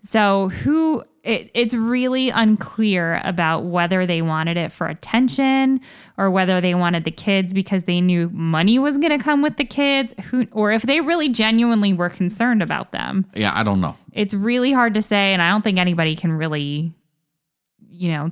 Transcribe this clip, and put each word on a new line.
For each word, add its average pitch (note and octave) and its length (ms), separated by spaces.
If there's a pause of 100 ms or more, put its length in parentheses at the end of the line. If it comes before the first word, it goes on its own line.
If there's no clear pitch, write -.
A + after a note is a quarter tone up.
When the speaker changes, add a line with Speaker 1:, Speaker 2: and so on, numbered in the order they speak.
Speaker 1:
So G3 440
who, D#4 540 (200)
it, - 320
it's A#3+ 180
really B3 560
unclear G#3 920
about E3 420
whether F3 400
they E3+ 160
wanted D#3+ 340
it E3 160
for - 140
attention C4 960 (340)
or G3 140
whether F#3 320
they F3+ 140
wanted F3 300
the E3 60
kids F#3+ 420
because F#3+ 320
they F3 160
knew F3 280
money E3 480
was C#4 220
gonna D4+ 180
come C#4+ 240
with D4 160
the C#4+ 80
kids, C#4 480 (120)
who, B3+ 260
or G#3 200
if A3 120
they C#4 180
really D#4 260
genuinely A3 640
were F3 180
concerned G#3+ 520
about - 300
them. F#3+ 420
Speaker 2:
Yeah, G#2 220
I A2 80
don't G2 180
know. D2+ 140 (180)
Speaker 1:
It's G3+ 220
really B3 380
hard A#3+ 200
to G#3+ 80
say, G3 320
and F3+ 80
I E3+ 80
don't G#3 140
think F#3+ 160
anybody E3 360
can E3 160
really, D3+ 640 (960)
you F3 220
know, D3+ 200